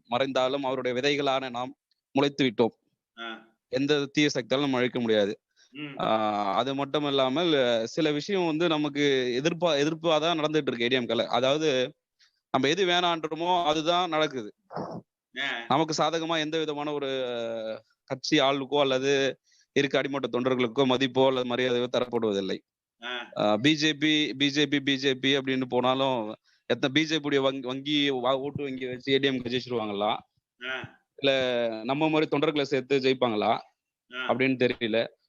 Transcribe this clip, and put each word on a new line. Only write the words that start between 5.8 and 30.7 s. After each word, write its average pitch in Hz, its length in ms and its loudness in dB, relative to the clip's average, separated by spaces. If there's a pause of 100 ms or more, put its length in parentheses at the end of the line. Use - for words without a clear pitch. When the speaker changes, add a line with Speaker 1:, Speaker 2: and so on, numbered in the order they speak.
Speaker 1:
ஆ, - 80 -2 (480)
அது 123 200 0
மட்டும் 143 300 -2
இல்லாமல், 139 480 2 (340)
சில 156 240 0
விஷயம் 175 360 0
வந்து 165 220 0
நமக்கு 147 360 0 (380)
எதிர்ப்பா-, 165 340 0
எதிர்ப்பா 156 440 2
தான் 165 200 0
நடந்துட்டு 151 280 0
இருக்கு 120 140 -2
ஏ 120 60 2
டி 127 60 0
எம் 123 120 0
கேல. 113 200 2
அதாவது 139 420 0 (840)
நம்ம 135 180 2
எது 180 180 2
வேணான்றோமோ, 170 800 0
அதுதான் 165 440 2
நடக்குது. 143 460 -2 (840)
Speaker 2:
ஆ. 127 280 -6
Speaker 1:
நமக்கு 156 340 0
சாதகமா 160 360 0
எந்த 156 200 -2
விதமான 151 340 -4
ஒரு 139 160 -4 (960)
கட்சி 139 360 0
ஆளுக்கோ 139 400 2
அல்லது 135 580 2 (340)
இருக்க 139 260 2
அடிமட்ட 135 300 -2
தொண்டர்களுக்கோ 123 560 0
மதிப்போ 131 420 2
அல்லது 127 280 0
மரியாதையோ 123 320 0 (100)
தரப்படுவதில்லை. 110 600 -2 (440)
Speaker 2:
ஆ. 120 360 -10
Speaker 1:
ஆ, 107 180 2
பி 143 180 4
ஜே 151 200 0
பி, 151 440 0
பி 143 120 2
ஜே 143 160 2
பி, 139 140 0
பி 135 160 0
ஜே 135 180 0
பி 135 220 0
அப்படின்னு 131 320 0
போனாலும், 123 640 0 (320)
எத்தனை 123 260 0
பி 156 160 0
ஜே 156 100 -2
பி 143 60 -6
உடைய 139 180 2
வங்கி, 135 240 -2
வங்கி 143 440 -2
வா-, 131 280 0
ஓட்டு 143 260 -6
வங்கியை 131 240 -8
வச்சு 127 240 -4
ஏ 135 60 6
டி 139 80 2
எம் 135 160 0
ஜெயிச்சிருவாங்களா? 117 720 -2 (520)
Speaker 2:
ஆ. 131 60 -6 (420)